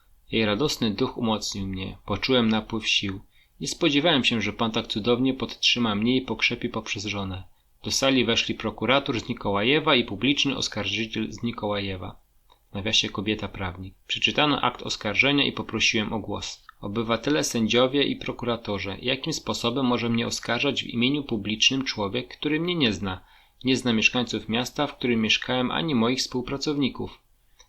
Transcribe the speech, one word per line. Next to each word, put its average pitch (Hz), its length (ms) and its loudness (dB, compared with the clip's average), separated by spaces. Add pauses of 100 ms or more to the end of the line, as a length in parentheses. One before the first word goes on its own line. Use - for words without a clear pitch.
(320)
Jej 113 140 2
radosny 113 440 0
duch 117 280 -2
umocnił 107 480 -2
mnie. 95 300 -6 (100)
Poczułem 113 420 2
napływ 110 400 -2
sił. 98 320 -2 (400)
Nie - 80 -6
spodziewałem 143 560 2
się, 113 180 2
że 104 100 -2
Pan 113 180 0
tak 110 160 -2
cudownie 120 480 0
podtrzyma 113 600 0
mnie 113 220 2
i 127 60 2
pokrzepi 120 460 -2
poprzez 107 360 -6
żonę. 98 380 -6 (420)
Do 104 60 -4
sali 131 340 4
weszli 113 300 2
prokurator 117 640 0
z - 80 -10
Nikołajewa 123 640 2
i 120 100 4
publiczny 127 520 0
oskarżyciel 107 760 -4
z 104 100 -12
Nikołajewa. 101 840 -4 (440)
W - 40 -20
nawiasie 107 340 0
kobieta 104 400 -2
prawnik. 92 460 -8 (120)
Przeczytano 143 540 0
akt - 220 0
oskarżenia 131 640 2
i 120 80 0
poprosiłem 107 600 0
o 113 60 -2
głos. 101 480 -8 (140)
„Obywatele, 117 640 0
sędziowie 123 580 2
i - 140 0
prokuratorze, 104 840 -4
jakim 135 300 -2
sposobem 120 540 -2
może 120 220 2
mnie 117 180 0
oskarżać 117 580 -2
w - 20 -12
imieniu 131 360 0
publicznym 110 600 0
człowiek, 107 540 -4
który 151 220 0
mnie 175 140 -2
nie 135 180 4
zna? 92 280 -4 (440)
Nie 127 120 4
zna 117 160 0
mieszkańców 113 560 0
miasta, 123 380 -2
w - 100 -8
którym 120 240 2
mieszkałem, 123 500 0
ani 160 240 0
moich 120 240 4
współpracowników”. 131 1000 -2 (500)